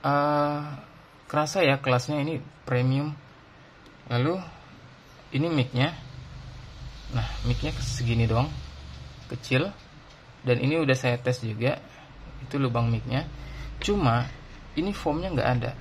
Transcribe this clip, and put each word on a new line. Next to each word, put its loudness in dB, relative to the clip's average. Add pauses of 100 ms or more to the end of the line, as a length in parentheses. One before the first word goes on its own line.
eh, 2 (640)
kerasa 2
ya, 4
kelasnya 2
ini -2 (240)
premium. 2 (960)
Lalu, 2 (960)
ini 2
mic-nya. 2 (1200)
Nah, 0 (180)
mic-nya 0
segini 2
doang, 4 (800)
kecil. 0 (760)
Dan 4
ini 4
udah 4
saya 2
tes 0
juga, -2 (580)
itu -12
lubang 2
mic-nya. 0 (560)
Cuma, 4 (480)
ini 0
foam-nya -2
nggak 4 (100)
ada. -4